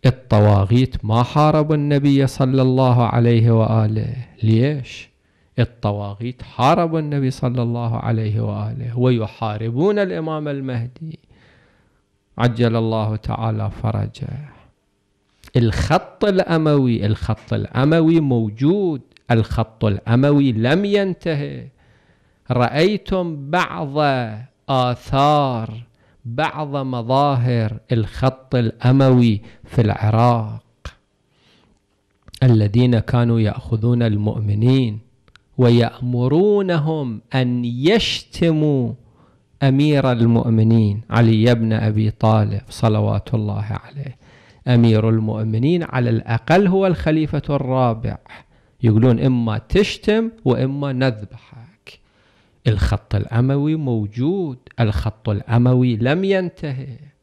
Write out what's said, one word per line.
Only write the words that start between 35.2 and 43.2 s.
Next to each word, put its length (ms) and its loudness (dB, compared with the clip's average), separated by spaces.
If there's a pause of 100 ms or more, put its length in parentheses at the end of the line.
ويأمرونهم 1600 0 (140)
أن 300 0
يشتموا 1300 0 (680)
أمير 500 2
المؤمنين 880 2 (100)
علي 440 4
بن 180 -2
أبي 380 0
طالب 580 0
صلوات 640 -2